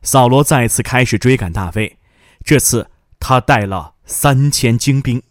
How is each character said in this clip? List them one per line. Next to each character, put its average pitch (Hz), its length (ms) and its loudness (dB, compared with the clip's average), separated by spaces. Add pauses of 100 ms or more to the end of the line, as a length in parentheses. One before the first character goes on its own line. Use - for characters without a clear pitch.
扫 127 260 2
罗 131 160 4
再 123 240 0
次 - 160 -4
开 127 220 0
始 113 120 -2
追 127 200 2
赶 87 140 -6
大 90 240 -6
卫， 110 220 -6 (460)
这 147 160 2
次 - 300 -2 (320)
他 131 180 2
带 113 260 0
了 95 300 -10 (100)
三 139 460 0
千 120 260 0
精 139 240 0
兵。 127 300 -4